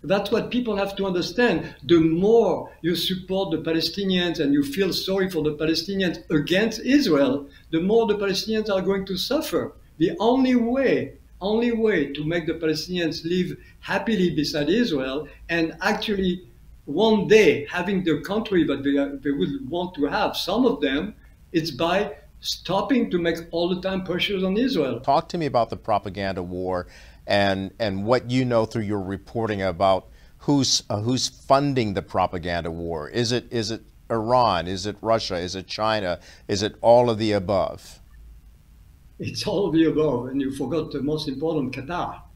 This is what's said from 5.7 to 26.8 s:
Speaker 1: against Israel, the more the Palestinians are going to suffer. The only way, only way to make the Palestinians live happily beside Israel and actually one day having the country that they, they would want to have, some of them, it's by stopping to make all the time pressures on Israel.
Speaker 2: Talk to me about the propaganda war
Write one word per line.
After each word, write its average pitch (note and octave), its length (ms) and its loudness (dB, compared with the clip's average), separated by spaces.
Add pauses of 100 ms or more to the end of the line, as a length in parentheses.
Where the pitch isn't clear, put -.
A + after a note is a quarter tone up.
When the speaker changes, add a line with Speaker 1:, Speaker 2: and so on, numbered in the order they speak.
Speaker 1:
against F3+ 500 2
Israel, D#3+ 680 2 (240)
the E3 80 2
more A3 260 4
the G#3 80 2
Palestinians G3+ 560 -2
are F#3+ 100 0
going F#3+ 260 -2
to F#3 100 -4
suffer. A#3+ 580 -2 (240)
The E3 220 2
only B3+ 340 4
way, A#3 600 0 (260)
only A3+ 320 0
way G3+ 400 0
to D3+ 120 -6
make D#3+ 220 -2
the E3 80 -2
Palestinians D#3+ 680 -4
live F3 320 -2 (240)
happily F#3+ 500 0
beside D3 380 -2
Israel D3+ 580 0 (220)
and E3 320 -2
actually F#3+ 640 -2 (380)
one G3+ 420 2
day F3+ 420 6
having F3+ 360 -2
the D#3 160 0
country G3 440 0
that C#3 200 -2
they, C#3+ 80 2 (320)
they C#3+ 120 -2
would C#3+ 320 -4
want F3+ 260 -4
to F#3+ 100 0
have, F#3 320 -2
some G#3+ 280 0
of - 160 2
them, D3 360 -2 (340)
it's D#3+ 220 -2
by F3 400 -2 (340)
stopping - 640 -2
to F3+ 80 0
make E3 180 0 (140)
all E3+ 180 -2
the F3+ 120 -2
time F#3+ 240 -4
pressures F#3 400 -2
on F#3+ 120 0
Israel. D3+ 440 0
Speaker 2:
Talk C#3 300 0
to F3+ 80 -4
me D#3+ 80 -2
about B2 240 2
the G2+ 60 -6
propaganda G2 680 -2
war F2+ 440 -4 (400)